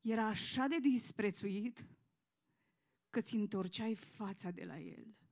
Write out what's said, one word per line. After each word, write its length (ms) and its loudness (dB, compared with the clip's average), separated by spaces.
Era 260 2
așa 400 2
de 120 4
disprețuit 1080 2
că 100 2
ți 140 -2
întorceai 600 0
fața 560 -8
de 140 -8
la 140 -8
el. 380 -12